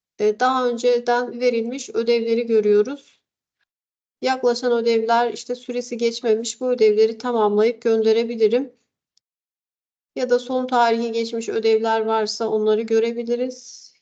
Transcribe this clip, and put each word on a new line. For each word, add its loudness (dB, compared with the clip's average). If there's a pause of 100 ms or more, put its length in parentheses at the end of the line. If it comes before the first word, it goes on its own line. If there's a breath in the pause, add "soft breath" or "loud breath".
(200)
e, 0
daha 2
önceden 0
verilmiş -2
ödevleri 0
görüyoruz. 0 (1000)
Yaklaşan 0
ödevler, 2
işte -10
süresi -8
geçmemiş, -2
bu -2
ödevleri 4
tamamlayıp 0
gönderebilirim. 0 (1400)
Ya -2
da 4
son -4
tarihi 2
geçmiş -4
ödevler 0
varsa -2
onları 2
görebiliriz. -4